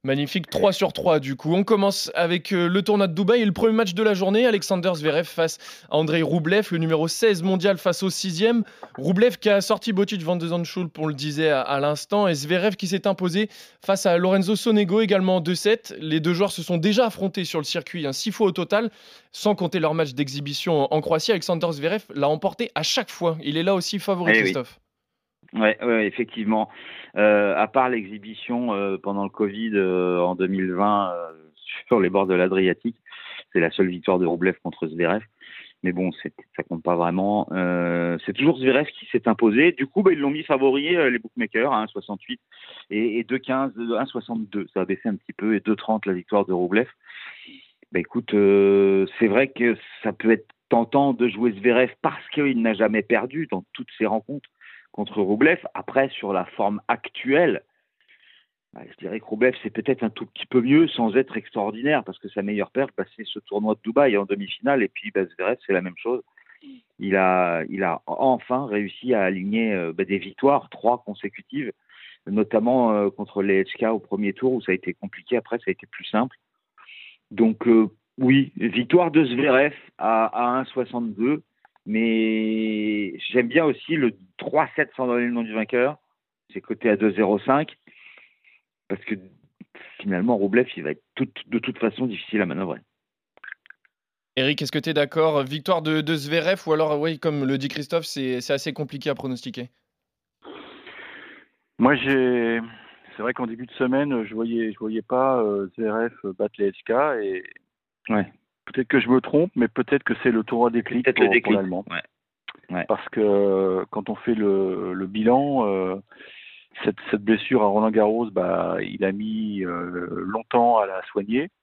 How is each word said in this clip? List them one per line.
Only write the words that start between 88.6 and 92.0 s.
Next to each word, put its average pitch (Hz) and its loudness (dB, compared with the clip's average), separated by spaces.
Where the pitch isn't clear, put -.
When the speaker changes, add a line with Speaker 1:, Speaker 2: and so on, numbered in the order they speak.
Speaker 2:
parce 98 -6
que 107 -6
finalement, 101 0
Rublev, 101 2
il 85 -10
va 73 -4
être - -10
tout, 135 -2
de 117 -4
toute 123 -6
façon 113 -2